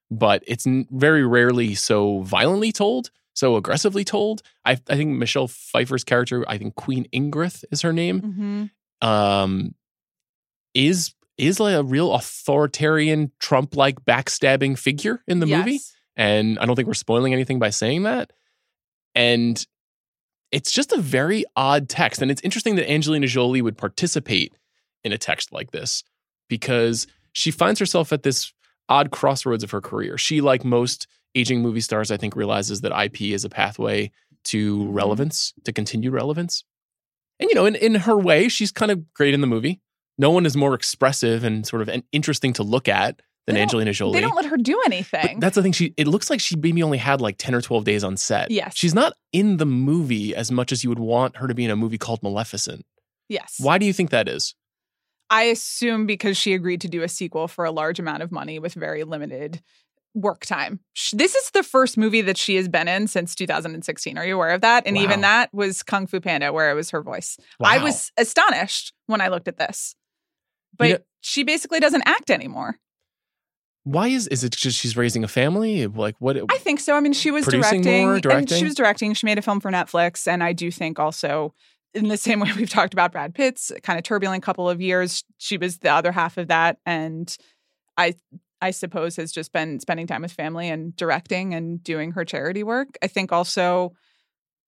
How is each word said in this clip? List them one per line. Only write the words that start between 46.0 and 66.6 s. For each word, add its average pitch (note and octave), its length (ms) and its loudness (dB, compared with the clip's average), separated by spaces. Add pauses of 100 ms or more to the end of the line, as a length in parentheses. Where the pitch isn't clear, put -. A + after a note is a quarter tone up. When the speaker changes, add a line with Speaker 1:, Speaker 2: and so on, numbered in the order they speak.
Speaker 1:
looks E3 240 2
like C#4 100 0
she - 160 -2
maybe E3 260 0
only D3 160 0
had, C#3 240 2
like, G#2 160 -2
ten - 160 -4
or A#2+ 80 2
twelve A2+ 220 0
days G#2 200 0
on F#2+ 140 -4
set. - 320 -2
Speaker 2:
Yes. - 260 -4
Speaker 1:
She's E3 180 2
not B3 200 2 (180)
in G3+ 240 4
the D#3 100 2
movie C3 720 0
as A2+ 160 -4
much B2 200 0
as A#2+ 120 -4
you B2+ 60 0
would A#2 100 -2
want A#2+ 380 0
her B2+ 100 -4
to B2 60 -2
be B2 100 -2
in A2+ 60 0
a G#2 60 0
movie A2 220 -2
called A#2 240 -6
Maleficent. G2+ 640 -6 (440)
Speaker 2:
Yes. - 300 -10
Speaker 1:
Why C#3+ 200 4
do G#3 80 2
you G3 80 2
think F3 160 0
that A2 180 2
is? - 260 -6 (760)
Speaker 2:
I A3 140 6
assume A3+ 640 0
because G3+ 300 -2
she G3+ 180 0
agreed F3+ 280 -2
to F#3 60 -8
do E3 140 -4
a E3+ 60 -4
sequel E3+ 400 -6
for E3+ 160 -6
a E3 80 -2
large D#3+ 260 -4
amount D#3 240 -6
of E3+ 80 -8
money D#3 280 -10
with E3 160 -8
very D#3 300 -6
limited D3+ 580 -10 (520)
work G3+ 320 -4
time. F3+ 320 -4 (140)
Sh-, - 240 -6
this D4 180 2
is - 160 0
the G4 140 2
first C4 340 2
movie A3 220 4
that F#3+ 180 0
she - 160 0
has F#3 140 2
been E3+ 180 0
in G3 220 0
since F3 260 -2
two F#3 140 -6
thousand D#3+ 260 -2
and D#3+ 100 -10
sixteen. D#3 320 -8
Are D#3+ 80 -6
you F#3+ 120 -2
aware E3+ 180 2
of F#3+ 60 0
that? A#3 260 6
And G3+ 100 0
even G3 240 2
Speaker 1:
Wow. G3+ 80 4
Speaker 2:
that A#3 240 4
was G3 300 -2
Kung F#3+ 240 -2
Fu F#3 140 -4
Panda, C#3+ 320 -2
where D#3 180 2